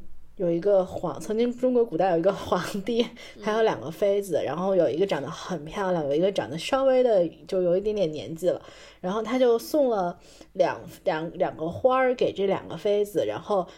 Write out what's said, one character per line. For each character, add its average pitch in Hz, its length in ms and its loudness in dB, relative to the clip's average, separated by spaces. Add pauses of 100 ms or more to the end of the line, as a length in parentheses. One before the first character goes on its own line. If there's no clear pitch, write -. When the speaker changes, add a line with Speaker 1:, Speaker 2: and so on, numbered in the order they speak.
(380)
Speaker 1:
有 180 120 0
一 170 120 0
个 196 240 4
皇-， 160 340 -6
曾 214 180 -4
经 240 200 2
中 254 160 2
国 240 100 4
古 233 140 -2
代 185 140 4
有 170 60 2
一 170 40 2
个 196 100 4
皇 185 300 -2 (220)
帝， 233 180 0 (340)
Speaker 2:
嗯。 214 80 -18
Speaker 1:
他 214 100 -2
有 220 100 2
两 196 180 2
个 135 100 -8
妃 202 300 2
子， 165 240 0
然 131 100 -2
后 190 220 0
有 160 120 6
一 135 80 -2
个 190 80 2
长 175 160 -2
得 131 80 -6
很 160 360 -8
漂 185 260 -4
亮， 165 140 0
有 139 100 0
一 156 40 2
个 190 120 2
长 131 180 -4
得 147 80 -6
稍 269 260 0
微 254 200 4
的 202 240 4 (200)
就 190 140 0
有 175 140 2
一 190 60 2
点 214 120 -2
点 190 180 0
年 143 220 -8
纪 170 160 0
了， 147 120 -2 (380)
然 185 140 -4
后 220 80 -2
他 226 180 -2
就 240 180 4
送 262 320 2
了 185 300 -2 (340)
两， 139 280 0 (240)
两， 165 320 -2
两 170 180 0
个 160 140 -4
花 254 280 2
儿 254 160 2
给 185 200 0
这 196 140 -2
两 165 200 -2
个 95 80 -10
妃 208 300 0
子， 160 200 -2
然 104 160 -4
后 190 260 -2 (100)